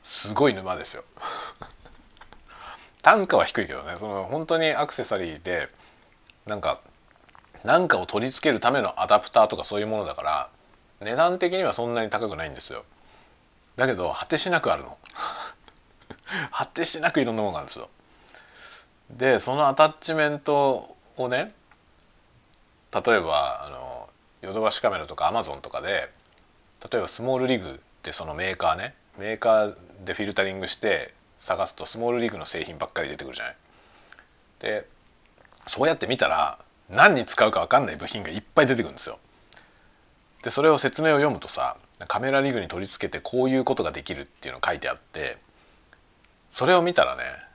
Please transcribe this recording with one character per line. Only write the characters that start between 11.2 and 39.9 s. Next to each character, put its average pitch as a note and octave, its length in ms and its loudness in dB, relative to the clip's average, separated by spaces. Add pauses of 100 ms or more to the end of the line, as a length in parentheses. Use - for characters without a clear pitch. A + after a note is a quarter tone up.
的 F3+ 140 0
に F#3 100 0
は - 100 0
そ A#2+ 120 -2
ん A#2+ 80 -4
な A2+ 120 0
に G#2 40 -8
高 G#2+ 200 -2
く D#2+ 80 -8
な D#2+ 80 -6
い D2+ 40 -10
ん C#2 40 -12
で - 80 -12
す - 100 -8
よ。 A#1 140 -12 (880)
だ B2+ 100 2
け B2+ 100 2
ど、 F2+ 180 -2
果 - 140 -6
て D#3+ 100 0
し F#3 120 2
な D#3 120 4
く F#2 100 0
あ D#2+ 60 2
る - 60 -12
の。 - 140 -16 (760)
<laughs> - 800 -10
果 - 160 -4
て - 180 -4
し D#3 160 0
な E3 100 2
く D#3 80 2
い B2+ 60 2
ろ A#2 80 -2
ん - 20 -4
な G#2+ 60 -2
も G2+ 80 0
の F2 40 -6
が D2+ 60 -6
あ - 40 -8
る - 20 -12
ん - 20 -12
で - 60 -10
す - 60 -10
よ。 - 100 -14 (1200)
で、 B2 300 4
そ C3 160 -2
の D3 120 4
ア C3+ 80 2
タ D#3 120 8
ッ - 120 0
チ E3 140 -2
メ D3+ 160 2
ン D3 100 -4
ト C#3+ 560 2 (220)
を B2+ 100 -2
ね、 D3 260 -2 (1400)
例 G#3 240 4
え - 20 6
ば、 B2+ 460 0
あ D3 40 -16
の、 B2+ 400 -14 (320)
ヨ F#2+ 120 -10
ド A2 80 -2
バ G#2+ 100 4
シ - 100 0
カ A2+ 80 2
メ F#2 100 -2
ラ D#2+ 60 -6
と E2 120 -12
か - 80 -2
Amazon D2+ 340 -2
と - 100 -14
か - 120 -8
で、 - 280 -2 (800)
例 B2 80 0
え G#2 40 2
ば - 80 -4
ス - 120 -2
モ C3 160 0
ー B2+ 40 0
ル B2+ 60 0
リ B2+ 100 2
グ F2+ 140 -8
っ - 20 -14 (300)
て D#2 100 -8
そ - 100 -6
の D3+ 100 -8
メ F3+ 180 -4
ー - 40 -6
カ E2+ 140 0
ー D#2+ 80 2
ね、 B2 180 -10 (220)
メ G#2 160 -6
ー A2 60 -8
カ A2 260 4
ー G#2 100 -6 (300)
で F#2 80 -4
フ G#2+ 100 -4
ィ - 20 0
ル G2+ 80 -4
タ G2 100 2
リ G2 100 -2
ン G2 60 -8
グ F2+ 80 -6
し - 80 -2
て F2 380 -2 (260)
探 F2+ 280 -2
す - 80 -8
と D3+ 100 -10
ス - 120 -6
モ A#2 120 -2
ー A#2+ 40 0
ル A#2+ 80 0
リ A#2 80 0
グ G2+ 80 -8
の - 80 -12
製 - 180 -4
品 E2 140 -10
ば - 100 -6
っ - 40 -20
か E2 120 -4
り C#2 60 -6
出 C#2+ 80 -10
て C#2 80 -12
く C2 60 -12
る - 40 -14
じ - 60 -8
ゃ - 40 -6
な - 60 -6
い。 - 40 -16 (1040)
で、 G#2+ 260 -4 (800)
そ - 180 -2
う D3+ 40 4
や E3 60 2
っ - 40 -2
て - 100 -6
見 B2 100 0
た D2+ 100 2
ら D2 320 0 (300)
何 D3+ 260 8
に A#2 100 0
使 - 200 4
う A2 60 4
か E2+ 100 0
分 E2+ 60 -2
か C3+ 120 6
ん C3+ 60 2
な F#2+ 60 -6
い D#2 40 -8
部 - 120 -10
品 G#2 160 -8
が - 60 -10
い F2+ 80 -8
っ G#2+ 60 -8 (120)
ぱ D#3 80 8
い B2+ 40 4
出 B2+ 80 4
て A#2 80 0
く G#2 40 -4
る - 40 -10
ん - 20 -18
で - 60 -14
す - 100 -8
よ。 - 100 -14 (1200)